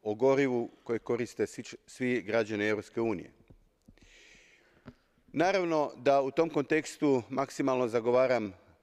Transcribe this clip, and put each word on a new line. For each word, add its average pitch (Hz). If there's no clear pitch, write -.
o 107
gorivu 127
koje 117
koriste 117
svi -
č-, -
svi 123
građani 104
Europske 107
unije. 107
Naravno 165
da 139
u 135
tom 165
kontekstu 147
maksimalno 131
zagovaram 120